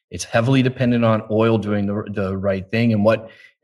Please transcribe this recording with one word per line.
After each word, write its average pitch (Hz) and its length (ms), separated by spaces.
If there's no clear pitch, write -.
It's 92 120
heavily 127 400
dependent 120 420
on 110 240
oil 110 300
doing 104 280
the, 101 220
the 98 280
right 98 340
thing. 117 220
And 104 120
what, 110 260